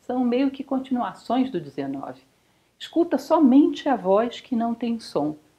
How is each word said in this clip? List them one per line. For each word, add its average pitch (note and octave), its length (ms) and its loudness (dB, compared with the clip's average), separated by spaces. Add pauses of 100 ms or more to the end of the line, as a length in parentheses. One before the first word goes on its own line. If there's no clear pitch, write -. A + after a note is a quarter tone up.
são B3+ 200 -4
meio B3 280 0
que - 120 -14
continuações B3 880 -4
do F3+ 80 -4
dezenove. C#3 600 -8 (580)
Escuta E4 380 -2
somente D4+ 720 4
a C4+ 80 2
voz G3 440 0
que - 140 -8
não A#3 200 -2
tem A#3 260 -6
som. D3+ 360 -4 (220)